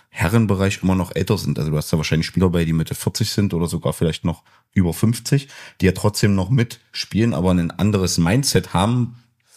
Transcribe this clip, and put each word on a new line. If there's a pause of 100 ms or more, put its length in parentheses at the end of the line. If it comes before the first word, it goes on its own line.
Herrenbereich
immer
noch
älter
sind.
Also
du
hast
da
wahrscheinlich
Spieler
bei,
die
Mitte
vierzig
sind
oder
sogar
vielleicht
noch (300)
über
fünfzig, (320)
die
ja
trotzdem
noch
mitspielen,
aber
ein
anderes
Mindset
haben (400)